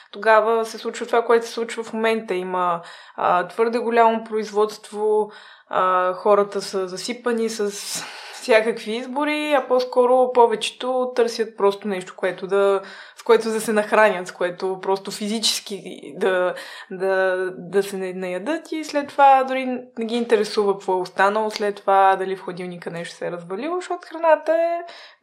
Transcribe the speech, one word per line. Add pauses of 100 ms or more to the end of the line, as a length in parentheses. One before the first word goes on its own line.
(120)
тогава
се
случва
това,
което
се
случва
в
момента.
Има, (360)
а,
твърде
голямо
производство, (380)
а,
хората
са
засипани
с (720)
всякакви
избори,
а
по-скоро
повечето
търсят
просто
нещо,
което
да, (360)
с
което
да
се
нахранят,
с
което
просто
физически (160)
да, (360)
да, (220)
да
се
не-,
наядат
и
след
това
дори (320)
не
ги
интересува
какво
е
останало,
след
това
дали
в
хладилника
нещо
се
е
развалило,
защото
храната
е (440)